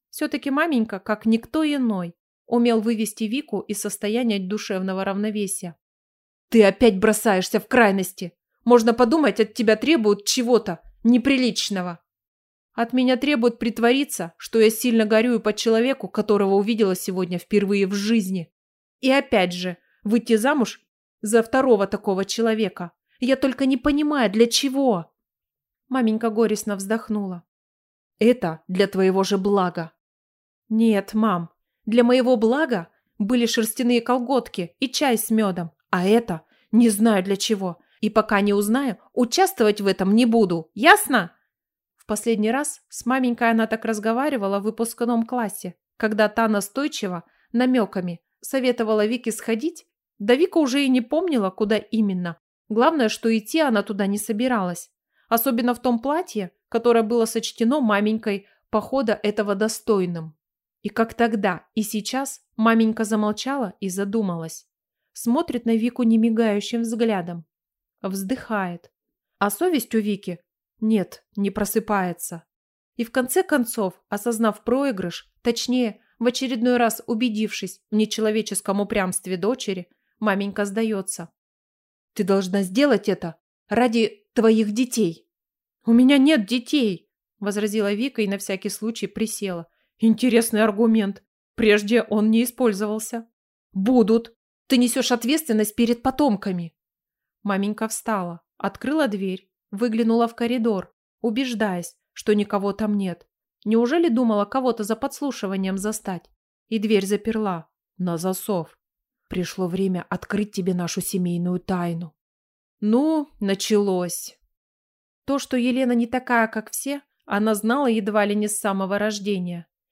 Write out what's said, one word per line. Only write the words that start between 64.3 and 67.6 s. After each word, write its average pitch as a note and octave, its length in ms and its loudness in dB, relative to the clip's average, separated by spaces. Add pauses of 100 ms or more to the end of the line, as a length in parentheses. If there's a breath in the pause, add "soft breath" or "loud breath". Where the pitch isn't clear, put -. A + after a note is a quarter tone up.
Смотрит B3 540 -2
на A3+ 100 2
Вику A#3+ 260 -2
немигающим A3+ 760 2
взглядом. G#3+ 640 -4 (560)